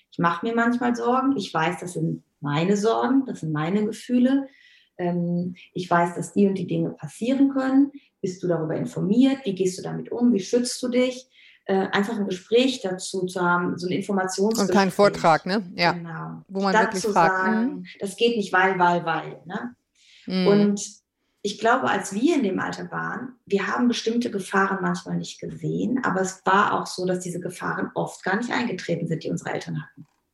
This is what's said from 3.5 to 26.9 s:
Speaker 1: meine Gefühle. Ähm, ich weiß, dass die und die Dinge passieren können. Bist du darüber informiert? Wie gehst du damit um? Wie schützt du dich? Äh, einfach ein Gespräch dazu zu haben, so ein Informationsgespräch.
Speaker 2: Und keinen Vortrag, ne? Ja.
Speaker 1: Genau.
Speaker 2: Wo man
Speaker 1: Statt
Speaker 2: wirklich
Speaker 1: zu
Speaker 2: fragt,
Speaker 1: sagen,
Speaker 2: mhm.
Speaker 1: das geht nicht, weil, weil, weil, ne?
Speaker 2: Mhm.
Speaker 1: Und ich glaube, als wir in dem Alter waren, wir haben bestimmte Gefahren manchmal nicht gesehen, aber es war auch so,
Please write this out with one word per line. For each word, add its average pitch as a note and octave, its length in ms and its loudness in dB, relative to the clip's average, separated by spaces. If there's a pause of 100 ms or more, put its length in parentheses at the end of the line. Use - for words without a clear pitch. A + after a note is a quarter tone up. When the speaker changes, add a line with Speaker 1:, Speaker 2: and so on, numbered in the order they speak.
Speaker 1:
meine E3 340 0
Gefühle. B3 600 2 (500)
Ähm, F3 580 -2 (180)
ich F3+ 160 -6
weiß, F3 260 2
dass - 180 -8
die G3+ 120 4
und F#3+ 100 2
die - 120 -4
Dinge E3 240 -2
passieren C4 580 0
können. C4+ 420 2 (300)
Bist F#3 220 -6
du F3+ 40 -2
darüber D#3 280 0
informiert? B3 680 2
Wie G3 120 -2
gehst F#3 220 -2
du - 40 -12
damit E3 300 -8
um? A#3+ 220 4
Wie G3 60 4
schützt B3 440 -2
du B3 40 -4
dich? B3 400 0 (380)
Äh, F#3+ 260 0
einfach G3+ 260 0
ein G3+ 100 -2
Gespräch A#3+ 540 0
dazu F#3 440 -4
zu F3+ 160 -4
haben, F3+ 360 2
so F3 100 -6
ein F3+ 60 -2
Informationsgespräch. G3 760 0
Speaker 2:
Und F#3 40 2
keinen G3 180 4
Vortrag, F3 540 4
ne? G3 180 -2 (120)
Ja. F3 180 2
Speaker 1:
Genau. E3 540 -10
Speaker 2:
Wo F#3+ 140 -6
man G3 120 2
Speaker 1:
Statt G#3+ 120 6
Speaker 2:
wirklich F#3+ 160 -4
Speaker 1:
zu G#3+ 100 -2
Speaker 2:
fragt, F#3 260 4
Speaker 1:
sagen, A3 340 0
Speaker 2:
mhm. F3+ 140 -10 (140)
Speaker 1:
das G3 180 -8
geht A#3 200 2
nicht, F#3+ 160 -2
weil, F#3+ 240 4
weil, F3 280 2
weil, D#3+ 400 -4
ne? A3 300 -10 (500)
Speaker 2:
Mhm. F#3 220 0
Speaker 1:
Und G3+ 340 6 (600)
ich G3+ 180 -6
glaube, A#3+ 300 2
als G3 240 -2
wir C#4 220 2
in C4 80 0
dem F#3 160 0
Alter F3 320 -6
waren, E3 440 -8 (100)
wir G3 220 0
haben A#3+ 220 2
bestimmte A#3 420 0
Gefahren F#3+ 500 0
manchmal F3+ 360 -2
nicht E3+ 220 -8
gesehen, E3 640 -4
aber F#3+ 180 0
es F#3 240 -4
war G3 340 2
auch F3 80 -6
so, - 180 -6